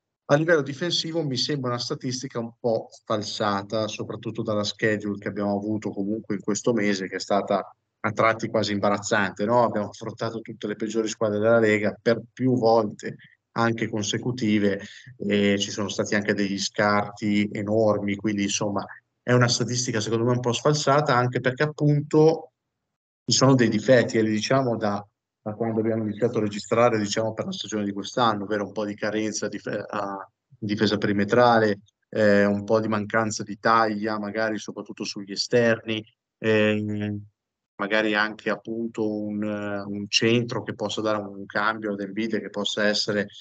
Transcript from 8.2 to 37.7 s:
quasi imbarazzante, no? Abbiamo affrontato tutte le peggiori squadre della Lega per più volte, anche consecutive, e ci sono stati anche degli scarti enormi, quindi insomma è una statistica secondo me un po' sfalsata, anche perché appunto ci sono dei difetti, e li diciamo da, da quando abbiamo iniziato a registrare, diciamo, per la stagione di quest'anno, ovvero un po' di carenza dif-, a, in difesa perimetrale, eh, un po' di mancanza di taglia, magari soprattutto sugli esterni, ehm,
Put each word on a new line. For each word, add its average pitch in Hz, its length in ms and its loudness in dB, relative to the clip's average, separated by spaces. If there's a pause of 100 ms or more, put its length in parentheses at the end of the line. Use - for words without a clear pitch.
quasi 104 220 0
imbarazzante, 101 720 0
no? 120 180 4
Abbiamo 104 260 0
affrontato 113 520 -8
tutte 110 240 -10
le 104 100 -4
peggiori 110 320 -2
squadre 104 300 0
della 113 220 6
Lega 107 400 4
per 113 240 0 (100)
più 127 240 2
volte, 113 600 2 (340)
anche 113 360 0
consecutive, 107 920 0 (360)
e 101 420 2
ci 98 100 -2
sono 101 200 -4
stati 107 260 -2
anche 104 180 0
degli 98 240 -2
scarti 104 920 0
enormi, 104 640 0
quindi 101 280 -2
insomma 98 400 -2 (380)
è 123 100 -2
una 123 160 6
statistica 117 540 -2
secondo 113 240 0
me 123 60 4
un 120 80 2
po' 123 140 0
sfalsata, 147 640 2
anche 123 240 2
perché 127 240 0
appunto 151 880 4 (720)
ci - 120 2
sono 135 160 8
dei 120 160 6
difetti, 117 480 4
e 110 60 6
li 110 80 2
diciamo 117 440 0
da, 101 280 -2 (420)
da 107 80 -6
quando 113 260 -2
abbiamo 110 220 0
iniziato 110 380 -2
a - 20 2
registrare, 110 560 2
diciamo, 107 360 -2
per - 120 -6
la 98 60 -6
stagione - 340 -6
di 101 60 -2
quest'anno, 101 540 -2
ovvero 104 200 -2
un 95 60 -10
po' 107 120 -6
di 104 120 -6
carenza 107 520 -4
dif-, 104 200 -8
a, 101 640 -6 (280)
in 107 80 -6
difesa 104 300 2
perimetrale, 107 840 4 (280)
eh, 101 360 4
un 101 180 0
po' 110 160 2
di 110 80 0
mancanza 107 560 -2
di 98 160 -10
taglia, 110 580 2
magari 107 400 -4
soprattutto - 460 -12
sugli 101 280 -10
esterni, 113 720 0 (360)
ehm, 107 800 2 (560)